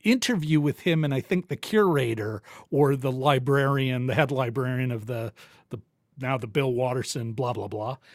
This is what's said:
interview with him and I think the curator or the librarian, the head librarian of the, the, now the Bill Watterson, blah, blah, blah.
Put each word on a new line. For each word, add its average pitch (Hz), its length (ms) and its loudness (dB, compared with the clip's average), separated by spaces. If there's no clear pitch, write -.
interview 185 560 2
with 147 200 0
him 160 220 2
and 139 100 0
I 135 60 0
think 180 300 -2
the 147 80 -6
curator 120 840 0
or 143 240 4
the 131 160 -2
librarian, 131 960 2
the 127 80 -2
head 143 160 2
librarian 127 580 -2
of 110 180 -6
the, 117 260 -6
the, 113 100 -10
now 131 200 -2
the 117 100 -8
Bill 131 240 0
Watterson, 123 640 -2
blah, 123 180 -2
blah, 101 160 -6
blah. 107 300 -6